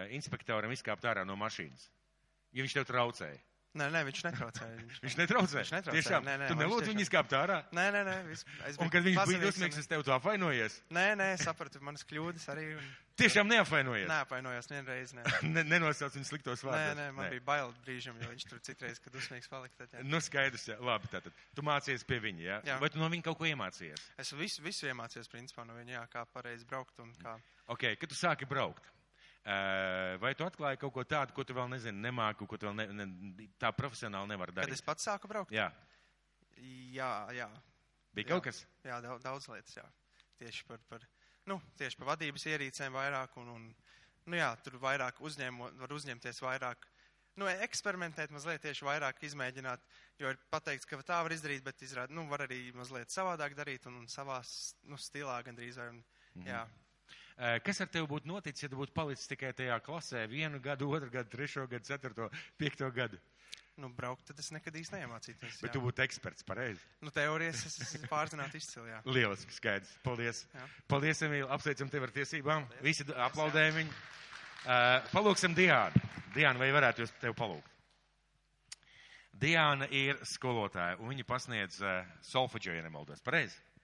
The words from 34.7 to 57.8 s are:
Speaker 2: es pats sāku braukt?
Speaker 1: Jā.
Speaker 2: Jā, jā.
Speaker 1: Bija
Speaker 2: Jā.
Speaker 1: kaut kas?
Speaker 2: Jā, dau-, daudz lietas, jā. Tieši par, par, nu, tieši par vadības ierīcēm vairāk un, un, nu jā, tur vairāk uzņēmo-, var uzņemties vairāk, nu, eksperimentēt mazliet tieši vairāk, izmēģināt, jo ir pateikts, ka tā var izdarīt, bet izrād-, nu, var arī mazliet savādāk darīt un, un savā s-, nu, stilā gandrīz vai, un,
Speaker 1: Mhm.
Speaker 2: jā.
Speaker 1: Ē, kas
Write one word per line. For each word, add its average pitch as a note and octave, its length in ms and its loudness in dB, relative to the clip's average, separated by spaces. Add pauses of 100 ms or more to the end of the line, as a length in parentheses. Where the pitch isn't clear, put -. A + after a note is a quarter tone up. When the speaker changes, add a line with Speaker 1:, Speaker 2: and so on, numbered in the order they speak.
Speaker 2:
es - 80 -6
pats - 240 -2
sāku G3+ 240 -4
braukt? G#3 240 -6
Speaker 1:
Jā. G#2 160 2 (1200)
Speaker 2:
Jā, C3 200 -2 (180)
jā. A#2+ 200 -6 (680)
Speaker 1:
Bija G#2+ 100 -2
Speaker 2:
Jā. B2+ 60 -10
Speaker 1:
kaut F3+ 140 2
kas? - 180 -6 (180)
Speaker 2:
Jā, B2 200 -8
dau-, A#2+ 200 -8
daudz C3+ 280 -6
lietas, A2 260 -16
jā. - 100 -16 (520)
Tieši A#2 280 -12
par, A2+ 220 -14
par, A#2 160 -16 (440)
nu, G3 100 -4 (180)
tieši C3 240 -6
par C#3 140 -2
vadības D3 340 -4
ierīcēm C#3 480 -4
vairāk C3+ 420 -2
un, A#2+ 140 -12
un, A2+ 140 -14 (600)
nu E3+ 120 0
jā, C#3 120 4 (100)
tur C3 180 -12
vairāk C3 400 0
uzņēmo-, B2+ 560 -6
var B2+ 160 -10
uzņemties C3 480 -8
vairāk, B2+ 480 -4 (500)
nu, G3 100 0
eksperimentēt F3+ 840 -2
mazliet D3 320 -6
tieši D3 240 -6
vairāk, C#3+ 360 0
izmēģināt, C3 600 -6 (360)
jo C3+ 120 0
ir B2+ 80 -6 (100)
pateikts, D3+ 380 -4
ka C#3+ 120 -10
tā E3+ 240 0
var D#3+ 120 -2
izdarīt, C#3+ 280 -4
bet C3+ 200 -10
izrād-, C3 280 -8
nu, D#3+ 160 -8
var C#3+ 200 -4
arī B2 240 -8
mazliet B2 400 -10
savādāk D#3+ 440 -2
darīt C#3+ 320 -8
un, B2 160 -12
un A#2 40 -16
savā C#3 320 -6
s-, - 320 -10 (100)
nu, C#3+ 140 -14
stilā C3+ 480 -6
gandrīz A#2+ 360 -12
vai, A#2+ 100 -8
un, A#2 140 -18 (280)
Speaker 1:
Mhm. - 160 -12
Speaker 2:
jā. A#2+ 160 -4 (680)
Speaker 1:
Ē, A#2 300 2
kas G3 200 0